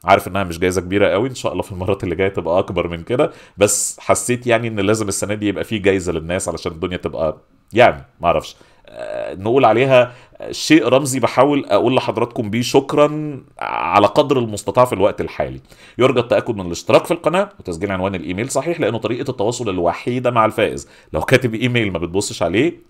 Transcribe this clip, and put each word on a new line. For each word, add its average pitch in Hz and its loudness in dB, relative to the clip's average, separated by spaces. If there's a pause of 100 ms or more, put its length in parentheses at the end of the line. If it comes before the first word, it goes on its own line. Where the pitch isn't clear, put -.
عارف 98 4
انها 95 -2
مش 85 -6
جايزه 90 2
كبيره 95 2
قوي، 101 2
ان 123 -10
شاء - -4
الله 90 -4
في - -10
المرات 92 -2
اللي 85 -2
جايه 95 0
تبقى 87 0
اكبر 87 -2
من 85 -8
كده، 127 0 (260)
بس - 0
حسيت 120 0
يعني 117 2
ان 110 -4
لازم 107 2
السنه 98 -4
دي 104 -2
يبقى 90 -2
في 110 -4
جايزه 92 2
للناس 82 -4
علشان 85 -6
الدنيا 87 -6
تبقى 78 -4 (360)
يعني 92 4 (160)
ما 85 0
اعرفش، 80 0 (300)
آه، 57 -10
نقول 117 2
عليها 123 4 (380)
شيء 151 4
رمزي 131 2
بحاول 135 2
اقول 110 2
لحضراتكم 117 -2
بيه 117 -2
شكرًا 147 0 (180)
على 85 2
قدر 135 2
المستطاع 110 2
في 120 -4
الوقت 98 0
الحالي. 65 -6 (380)
يرجى 123 4
التاكد 113 0
من 95 -8
الاشتراك 143 2
في - -4
القناه 180 0 (100)
وتسجيل 90 -6
عنوان 95 -2
الايميل 90 -6
صحيح، 165 -4
لانه 117 0
طريقه 135 -4
التواصل 117 -2
الوحيده 120 -2
مع 113 4
الفائز. 95 -2 (240)
لو 78 -2
كاتب 110 -2
ايميل 120 -2
ما 87 -6
بتبصش 87 -4
عليه، 110 0